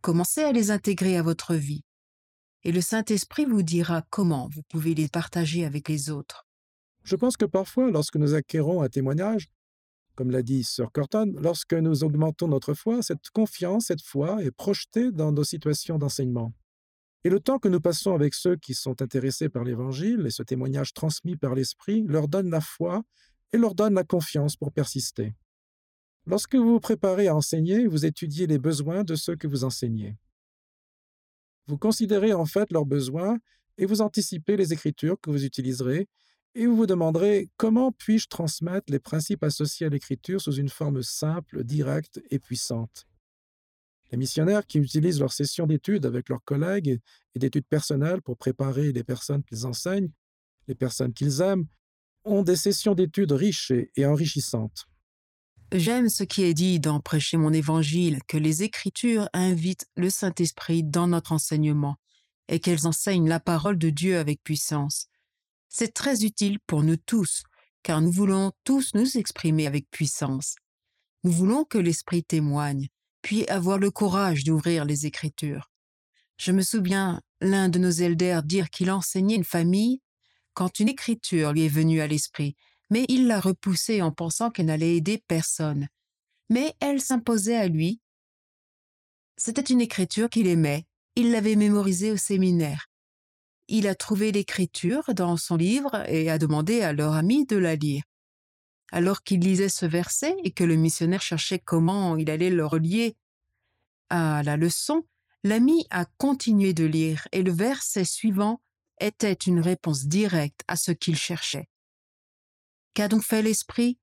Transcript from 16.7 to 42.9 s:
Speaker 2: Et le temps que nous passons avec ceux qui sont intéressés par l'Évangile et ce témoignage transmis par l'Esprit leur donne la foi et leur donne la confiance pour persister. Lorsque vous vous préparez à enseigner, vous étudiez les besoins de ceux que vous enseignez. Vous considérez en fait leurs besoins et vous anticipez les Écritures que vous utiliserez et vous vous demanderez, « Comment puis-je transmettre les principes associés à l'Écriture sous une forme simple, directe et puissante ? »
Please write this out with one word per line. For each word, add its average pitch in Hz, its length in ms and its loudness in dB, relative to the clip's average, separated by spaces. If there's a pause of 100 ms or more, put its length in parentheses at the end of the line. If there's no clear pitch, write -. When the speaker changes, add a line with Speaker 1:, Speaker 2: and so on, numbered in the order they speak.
Speaker 2:
Et 175 60 2
le 196 100 4
temps 262 180 0
que 214 100 2
nous 180 120 4
passons 175 340 0
avec 147 200 2
ceux 180 220 0
qui 131 180 -10
sont - 280 -6
intéressés 135 460 -2
par 123 160 -4
l'Évangile 135 640 -2
et 113 40 -2
ce - 120 -8
témoignage 131 500 -4
transmis 160 440 -4
par 131 180 -2
l'Esprit 196 520 -2
leur 151 220 0
donne 185 220 -2
la 160 100 0
foi 175 440 -6 (480)
et 226 60 2
leur 220 160 2
donne 208 200 2
la 185 100 2
confiance 156 520 0
pour 143 160 -6
persister. 117 640 -4 (920)
Lorsque 185 280 -2
vous 233 200 6
vous 226 60 4
préparez 196 460 0
à 160 80 4
enseigner, 165 520 2
vous 156 200 0
étudiez 156 400 -4
les 151 120 2
besoins 156 440 -2
de 165 140 -4
ceux 170 180 -4
que 156 140 -6
vous 135 160 -2
enseignez. 110 520 -4 (1500)
Vous 147 100 -6
considérez 214 540 2
en 170 120 2
fait 202 280 0
leurs 151 140 2
besoins 143 520 -2 (400)
et 196 80 0
vous 214 160 2
anticipez 208 540 -2
les 180 160 0
Écritures 156 480 -2
que 156 100 -8
vous 143 140 0
utiliserez 131 640 -4 (460)
et 233 120 0
vous 240 100 4
vous 226 100 4
demanderez, « 180 720 2
Comment 226 360 2
puis-je - 340 0
transmettre 170 680 -4
les 139 60 0
principes 160 440 -4
associés 151 440 -2
à 151 40 0
l'Écriture 143 500 -4
sous 143 140 -4
une 139 140 -2
forme 143 340 -4
simple, 151 600 -6
directe 143 560 -4 (100)
et 139 80 -2
puissante ? » - 680 -8 (1040)